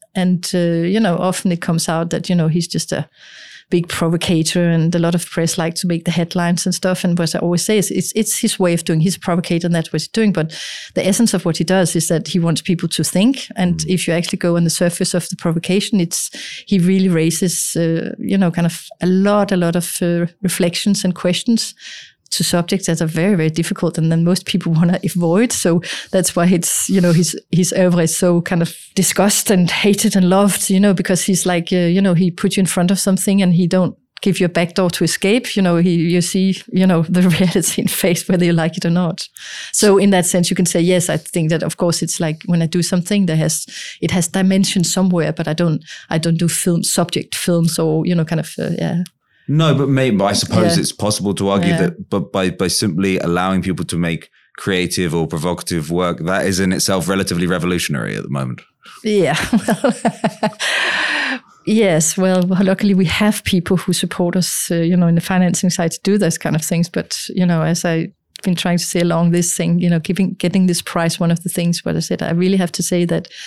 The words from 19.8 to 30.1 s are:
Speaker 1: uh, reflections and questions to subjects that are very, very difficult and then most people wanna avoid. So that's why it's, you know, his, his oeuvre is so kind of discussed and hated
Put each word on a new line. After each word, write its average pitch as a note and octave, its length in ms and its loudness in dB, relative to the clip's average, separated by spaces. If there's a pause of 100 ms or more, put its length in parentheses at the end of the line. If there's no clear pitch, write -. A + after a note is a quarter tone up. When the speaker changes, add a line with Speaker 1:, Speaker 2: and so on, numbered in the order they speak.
Speaker 1:
uh, E3+ 260 0 (160)
reflections F#3 640 0
and F3+ 100 0
questions F#3 600 0 (540)
to - 140 -4
subjects F3 440 0
that E3 140 0
are E3+ 60 0
very, E3+ 300 2
very D#3+ 140 2
difficult E3+ 460 -2
and D#3+ 140 2
then E3 140 2
most F3+ 220 2
people F3 260 0
wanna F3 320 4
avoid. F3+ 480 2
So E3+ 280 2 (300)
that's F#3 240 0
why F3 140 2
it's, - 400 0
you F#3+ 120 2
know, F3 120 4
his, D#3 260 2 (140)
his F3 200 2
oeuvre F3+ 300 2
is D#3+ 140 0
so F3 260 2
kind F3 200 0
of E3 120 -4 (220)
discussed - 520 2
and F3+ 220 4
hated G3+ 460 2